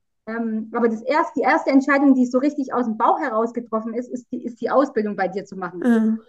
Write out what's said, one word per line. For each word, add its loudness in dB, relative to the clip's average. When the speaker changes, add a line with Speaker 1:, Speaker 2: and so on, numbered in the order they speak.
Speaker 1:
Ähm, -6
aber 2
das -4
erst-, 0
die 0
erste 2
Entscheidung, 4
die 4
so -2
richtig -2
aus 0
dem -4
Bauch 2
heraus -2
getroffen -6
ist, -6
ist -10
die, -8
ist -10
die -4
Ausbildung 0
bei -2
dir -8
zu -16
machen. -8
Speaker 2:
Mhm. 2